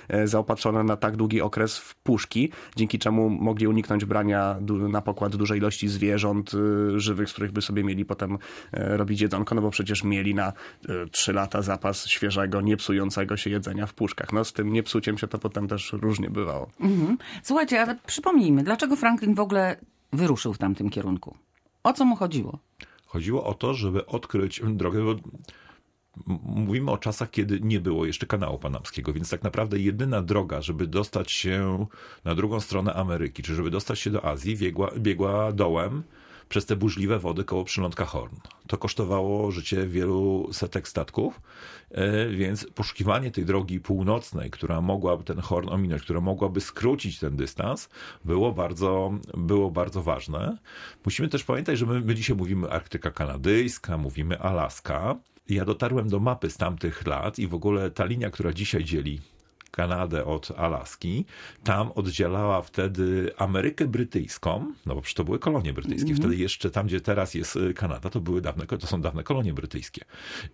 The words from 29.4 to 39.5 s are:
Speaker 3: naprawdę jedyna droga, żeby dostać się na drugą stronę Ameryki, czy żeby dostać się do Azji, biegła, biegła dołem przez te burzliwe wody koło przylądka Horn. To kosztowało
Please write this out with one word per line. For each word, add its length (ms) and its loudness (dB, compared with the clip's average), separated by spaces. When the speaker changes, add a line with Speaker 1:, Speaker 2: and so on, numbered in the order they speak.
Speaker 3:
naprawdę 360 0
jedyna 420 2
droga, 400 0
żeby 260 -2
dostać 440 -2
się 540 0
na 100 2
drugą 240 0
stronę 340 0
Ameryki, 500 -2
czy 120 -2
żeby 160 0
dostać 280 -2
się 120 -2
do 140 -2
Azji, 320 -2
biegła, 400 0
biegła 540 2
dołem 520 0
przez 160 0
te 100 0
burzliwe 440 2
wody 240 -2
koło 200 -2
przylądka 420 -2
Horn. 300 -8
To 100 -2
kosztowało 760 0